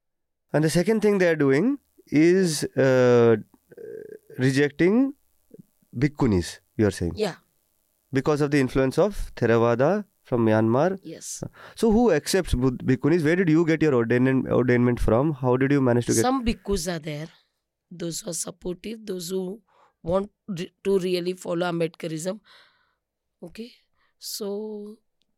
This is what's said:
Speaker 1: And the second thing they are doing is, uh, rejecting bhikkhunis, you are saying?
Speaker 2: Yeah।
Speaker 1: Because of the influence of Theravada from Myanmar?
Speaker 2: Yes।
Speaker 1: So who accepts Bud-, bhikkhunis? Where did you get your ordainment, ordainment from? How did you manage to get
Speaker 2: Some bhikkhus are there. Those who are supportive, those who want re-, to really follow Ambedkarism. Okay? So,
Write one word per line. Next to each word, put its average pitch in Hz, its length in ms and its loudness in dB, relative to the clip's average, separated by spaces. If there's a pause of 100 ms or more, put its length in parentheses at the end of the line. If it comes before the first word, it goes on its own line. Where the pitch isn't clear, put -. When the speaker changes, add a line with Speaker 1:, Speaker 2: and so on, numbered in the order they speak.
(540)
Speaker 1:
And 147 100 2
the 160 60 2
second 180 320 0
thing 202 160 4
they 180 100 4
are 165 80 2
doing 151 420 2 (280)
is, 165 580 2 (120)
uh, 123 600 4 (1040)
rejecting 147 760 2 (840)
bhikkhunis, 120 640 0 (160)
you 107 100 2
are 98 40 2
saying? 85 260 -4
Speaker 2:
Yeah। 190 200 -4 (760)
Speaker 1:
Because 135 280 0
of 147 100 0
the 147 80 2
influence 131 400 0
of 196 380 0
Theravada 120 680 2 (200)
from 117 220 -2
Myanmar? 113 560 2
Speaker 2:
Yes। - 420 -14 (320)
Speaker 1:
So 226 160 2
who 226 200 4
accepts 160 420 0
Bud-, 127 320 0
bhikkhunis? 143 380 2
Where 160 120 2
did 185 120 0
you 160 180 4
get 156 160 0
your 156 100 2
ordainment, 123 560 2
ordainment 123 500 2
from? 131 360 2
How 127 220 0
did 135 140 0
you 143 100 2
manage 120 260 2
to 120 80 0
get 113 80 0
Speaker 2:
Some 254 220 0
bhikkhus 196 480 -4
are 165 60 -6
there. 151 300 -12 (640)
Those 170 300 -10
who - 100 -12
are 165 40 -8
supportive, 202 720 -12
those 180 240 -10
who 190 300 -8 (420)
want 190 280 -4 (180)
re-, 185 240 -10 (120)
to 196 140 2
really 180 360 -4
follow 180 360 -4
Ambedkarism. 165 720 -6 (1000)
Okay? 220 280 -16 (480)
So, 208 800 -10 (420)